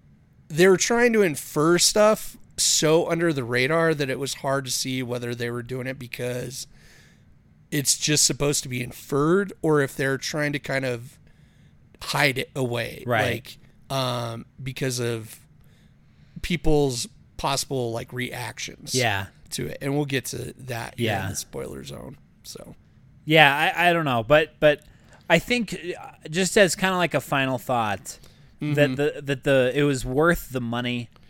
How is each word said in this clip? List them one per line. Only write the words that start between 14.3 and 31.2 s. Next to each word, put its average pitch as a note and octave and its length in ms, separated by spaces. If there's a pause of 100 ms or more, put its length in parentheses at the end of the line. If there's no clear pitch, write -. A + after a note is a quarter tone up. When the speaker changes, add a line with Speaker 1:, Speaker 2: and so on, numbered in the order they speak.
Speaker 1:
because C3 380
of A#2 400 (1040)
people's D3 640 (300)
possible, C3+ 560
like, A#2+ 200
reactions B2 800
Speaker 2:
Yeah. G#2 340 (240)
Speaker 1:
to - 180
it. - 120
And C#3 140
we'll D3 100
get C3+ 220
to - 320
that A#2+ 400
here A2+ 140
Speaker 2:
Yeah. F#2+ 120
Speaker 1:
in G2 60
the G#2 60
spoiler - 480
zone. - 320 (260)
So. - 320 (500)
Speaker 2:
Yeah, D#3 520
I, F3 140
I - 20
don't E3+ 120
know. A#2+ 200
But, D3+ 340
but D3+ 240 (460)
I E3+ 100
think, A#3 360 (220)
uh, - 140 (180)
just F3 300
as F#3+ 160
kinda F#3+ 220
like F3 180
a C#3+ 60
final C3+ 360
thought, A2+ 600 (420)
Speaker 1:
Mm-hmm. D3+ 140
Speaker 2:
that C#3 220
the, C#3+ 260
that C#3 220
the, C3 300
it C#3+ 100
was C3+ 200
worth D3+ 460
the B2+ 100
money. A#2+ 480 (220)